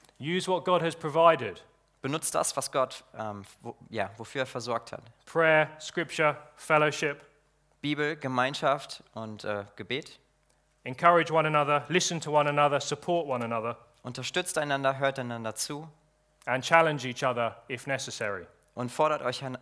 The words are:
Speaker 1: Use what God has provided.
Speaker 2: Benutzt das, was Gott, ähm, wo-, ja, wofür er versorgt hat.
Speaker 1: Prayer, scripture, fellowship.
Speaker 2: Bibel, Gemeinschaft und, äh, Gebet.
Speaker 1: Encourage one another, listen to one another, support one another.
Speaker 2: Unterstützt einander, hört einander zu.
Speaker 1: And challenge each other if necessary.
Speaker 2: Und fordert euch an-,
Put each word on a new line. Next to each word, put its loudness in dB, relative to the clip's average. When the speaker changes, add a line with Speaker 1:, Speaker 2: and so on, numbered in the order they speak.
Speaker 1:
Use -2
what 0
God 4
has -2
provided. 4
Speaker 2:
Benutzt -2
das, 0
was -4
Gott, -2
ähm, -8
wo-, -14
ja, -4
wofür -6
er -2
versorgt -6
hat. -12
Speaker 1:
Prayer, 4
scripture, -2
fellowship. 0
Speaker 2:
Bibel, -2
Gemeinschaft -2
und, -12
äh, -4
Gebet. -8
Speaker 1:
Encourage 4
one 4
another, 2
listen 0
to 0
one 4
another, 4
support -2
one -2
another. -4
Speaker 2:
Unterstützt -4
einander, 0
hört 0
einander -6
zu. -8
Speaker 1:
And 0
challenge 4
each -6
other 0
if -10
necessary. -6
Speaker 2:
Und -6
fordert 0
euch -4
an-, -8